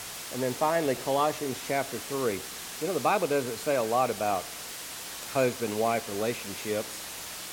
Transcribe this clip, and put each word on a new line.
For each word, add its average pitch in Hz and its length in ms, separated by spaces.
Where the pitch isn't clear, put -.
And 127 100
then 127 100
finally, 156 500
Colossians 143 540
chapter 135 300
three. 120 420
You 160 80
know, 196 60
the 139 100
Bible 185 240
doesn't 127 300
say 143 180
a 123 80
lot 120 280
about 101 340
husband-wife 117 800
relationships, 107 880